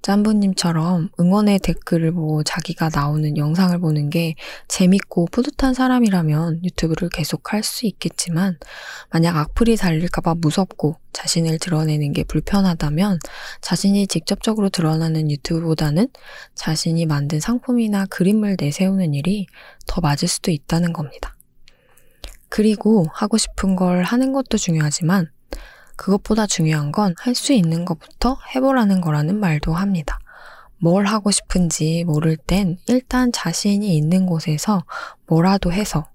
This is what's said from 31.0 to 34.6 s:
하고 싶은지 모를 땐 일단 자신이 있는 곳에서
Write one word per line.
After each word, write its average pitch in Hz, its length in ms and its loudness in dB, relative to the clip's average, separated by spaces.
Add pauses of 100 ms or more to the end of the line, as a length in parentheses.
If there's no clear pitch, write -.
하고 208 260 0
싶은지 170 720 0
모를 160 340 0
땐 185 400 -2 (100)
일단 254 440 0
자신이 202 640 -2
있는 170 300 2
곳에서 165 580 -2 (420)